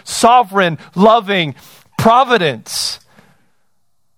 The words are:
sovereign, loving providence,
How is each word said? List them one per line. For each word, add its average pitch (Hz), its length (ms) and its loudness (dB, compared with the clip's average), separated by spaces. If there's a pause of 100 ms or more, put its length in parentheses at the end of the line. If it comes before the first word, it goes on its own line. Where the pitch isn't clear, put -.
sovereign, 196 760 0 (160)
loving 196 580 0 (460)
providence, 226 1000 -2 (1160)